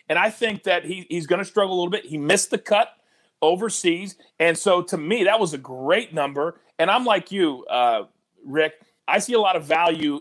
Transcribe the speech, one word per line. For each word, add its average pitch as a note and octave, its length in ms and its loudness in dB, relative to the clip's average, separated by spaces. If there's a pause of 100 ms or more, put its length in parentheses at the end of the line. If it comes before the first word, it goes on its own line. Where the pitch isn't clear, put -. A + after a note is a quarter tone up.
And D#3+ 100 2
I G3+ 120 4
think A3 340 -4
that F3 200 2
he, F#3 240 -10
he's D#3+ 180 -4
gonna F3+ 180 0
struggle F#3+ 300 0
a - 40 -2
little F3 120 -2
bit. G3+ 160 -6
He D3+ 120 -8
missed D3+ 320 2
the - 80 -2
cut G#3 300 0 (540)
overseas. F#3 760 0 (220)
And E3 180 2
so F3+ 260 2
to F3 140 -6
me, F3 280 -2
that G#3 160 4
was D#3+ 140 -2
a C#3 40 -8
great C3+ 540 -2
number. D3 480 -4 (180)
And E3 120 2
I'm B3 140 2
like G3+ 260 0
you, E3 360 0
uh, A#2 380 2 (400)
Rick, D#3 300 -2 (340)
I E3 100 2
see A#3+ 160 -6
a A3 60 4
lot F#3 160 2
of D#3 80 -4
value D#3 560 0